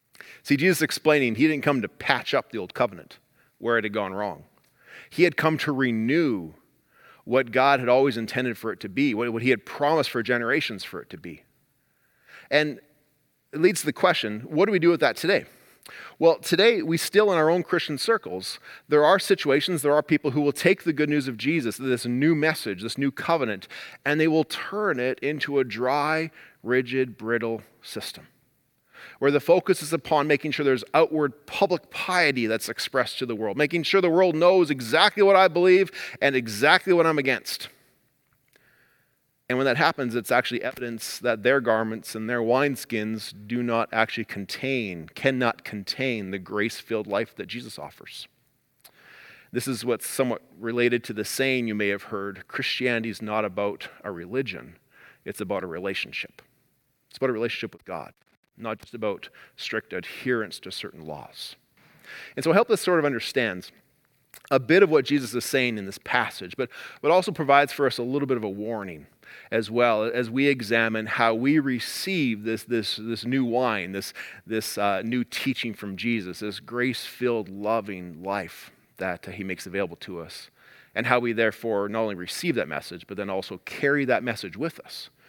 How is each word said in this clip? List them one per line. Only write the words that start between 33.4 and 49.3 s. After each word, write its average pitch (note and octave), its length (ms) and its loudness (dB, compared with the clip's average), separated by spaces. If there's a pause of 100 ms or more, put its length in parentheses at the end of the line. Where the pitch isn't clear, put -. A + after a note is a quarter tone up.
making D3+ 280 0
sure F#3+ 180 4
the F3+ 80 4
world F3 260 4
knows F3 340 6
exactly D3 540 4
what G3 120 8
I F#3+ 120 8
believe F3+ 420 6 (320)
and C#3 140 2
exactly C3 560 4
what E3+ 160 6
I'm D#3+ 100 2
against. - 520 -4 (1800)
And B2+ 80 0
when C3 80 0
that B2+ 120 2
happens, D3 360 2
it's A#2 180 -2
actually B2 300 0
evidence A#2+ 580 -8
that A#2 220 -2
their C3 200 4
garments A2+ 540 -2
and A2 140 -6
their A#2+ 120 -2
wineskins A#2 920 -2 (140)
do A#2+ 160 -2
not A#2 300 0
actually A2 320 0
contain, G2+ 920 -6
cannot B2+ 480 0
contain G#2+ 680 -6
the G2+ 60 -6
grace-filled G#2 720 -6
life G#2+ 300 -2
that F#2+ 100 -10
Jesus A#2 320 -14
offers. - 480 -16 (1300)